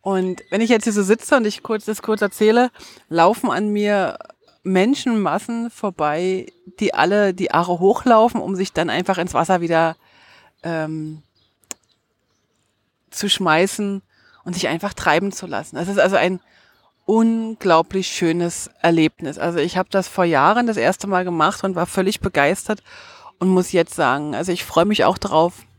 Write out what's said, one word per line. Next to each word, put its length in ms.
Und 480
wenn 140
ich 80
jetzt 140
hier 100
so 80
sitze 340
und 100
ich 160
kurz, 220
das 160
kurz 220
erzähle, 480
laufen 400
an 180
mir 480
Menschenmassen 1080
vorbei, 760
die 140
alle 400
die 160
Aare 280
hochlaufen, 640
um 160
sich 160
dann 180
einfach 280
ins 160
Wasser 260
wieder, 360
ähm, 600
zu 180
schmeißen 760
und 80
sich 160
einfach 260
treiben 380
zu 140
lassen. 300
Es 120
ist 100
also 180
ein 240
unglaublich 1000
schönes 640
Erlebnis. 560
Also 200
ich 180
habe 140
das 180
vor 160
Jahren 420
das 100
erste 300
Mal 180
gemacht 400
und 100
war 120
völlig 340
begeistert 640
und 100
muss 240
jetzt 220
sagen, 400
also 180
ich 120
freue 200
mich 200
auch 140
drauf 460